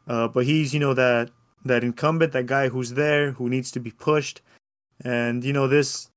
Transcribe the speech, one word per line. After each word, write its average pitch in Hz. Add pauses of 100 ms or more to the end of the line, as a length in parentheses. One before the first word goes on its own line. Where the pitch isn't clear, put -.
Uh, 117
but 123
he's, 147
you 151
know, 139
that, 123 (320)
that 120
incumbent, 156
that 127
guy 135
who's 123
there, 147
who 123
needs 127
to 127
be 117
pushed. - (640)
And, 120
you 135
know, 139
this, 139